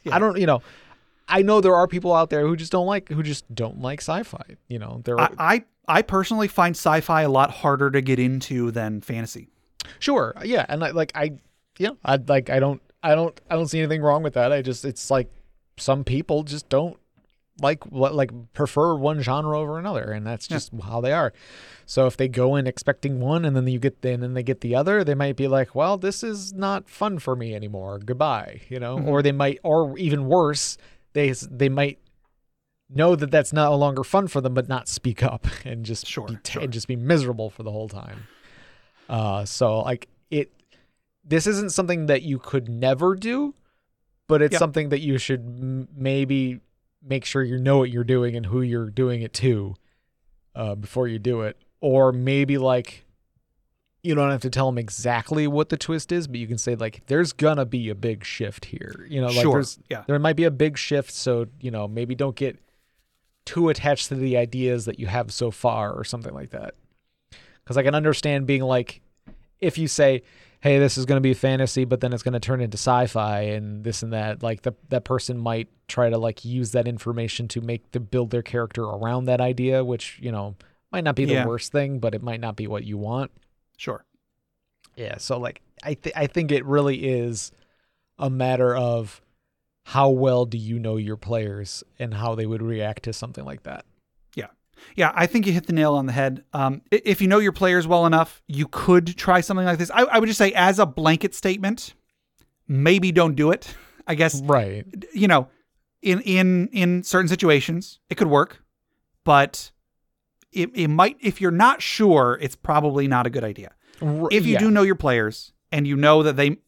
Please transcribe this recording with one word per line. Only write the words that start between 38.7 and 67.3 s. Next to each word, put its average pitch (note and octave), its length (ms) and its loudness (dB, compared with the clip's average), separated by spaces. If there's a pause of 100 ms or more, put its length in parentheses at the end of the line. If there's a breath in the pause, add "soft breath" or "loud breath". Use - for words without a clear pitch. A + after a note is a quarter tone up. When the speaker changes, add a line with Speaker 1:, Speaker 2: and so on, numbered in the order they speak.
Speaker 2:
Uh, G#2 380 -4
so, A2 340 0
like, B2 300 -6 (200)
it, D3 220 -4 (720)
this D#3 240 0
isn't G3+ 240 -2
something F3 360 -2
that C#3 160 4
you C#3+ 140 -2
could A#2+ 300 -4
never C3 480 2
do, B3 380 -4 (760)
but D3+ 140 4
it's D3+ 120 2
Speaker 1:
Yep. E3 60 4
Speaker 2:
something D#3 300 0
that D#3 120 -2
you C#3+ 160 0
should B2+ 240 -4
m-, C3 540 -8
maybe C3+ 640 -2 (440)
make C3+ 220 -4
sure C3+ 180 0
you B2 160 -2
know C#3 180 4
what B2+ 140 2
you're A#2+ 120 -2
doing A#2+ 320 2
and A2+ 120 -6
who B2 140 -2
you're A#2 280 -2
doing B2 320 -2
it A2+ 120 -10
to, G2+ 420 0 (800)
uh, G#2+ 200 -6
before A2+ 320 -4
you A2+ 120 -6
do A#2 220 -2
it. G#2+ 160 -6 (240)
Or C3+ 300 6
maybe, C3+ 460 2
like, B2+ 480 -2 (960)
you E3 140 -2
don't C#3 160 2
have C3 100 -2
to C3 80 -4
tell C3 180 0
'em B2+ 100 -2
exactly A#2+ 680 -2
what D3 220 0
the D#3+ 80 -2
twist D#3+ 340 -6
is, E3+ 160 -2
but B2 120 -10
you A2+ 80 -8
can A#2 100 -6
say, B2 180 -4
like, A2 320 -8
"There's D3+ 260 0
gonna D3 320 0
be A#2 240 -4
a G#2 60 -6
big G2+ 280 -6
shift - 420 -10
here." - 440 -14
You C#3 120 -4
know, B2+ 60 0
like, A#2+ 140 2
Speaker 1:
Sure. C#3+ 120 4
Speaker 2:
there's, C#3 260 0 (100)
Speaker 1:
Yeah. A2 180 -8
Speaker 2:
there D3 120 2
might D#3 160 2
be D#3+ 80 2
a E3 80 4
big D3 260 0
shift, C#3 340 -2
so, A#2+ 360 -2 (120)
you B2+ 120 -8
know, G#2 160 -6
maybe A#2+ 280 -6
don't A2+ 200 -4
get C3+ 220 -6 (880)
too E3+ 240 2
attached D3 400 0
to C#3 60 -6
the C3 220 0
ideas A#2+ 480 0
that A2+ 140 -6
you A2+ 80 -8
have A2+ 240 -4
so A#2+ 200 -4
far A2 420 -2
or - 100 -8
something A#2 300 -10
like - 180 -14
that. - 220 -12 (920 soft breath)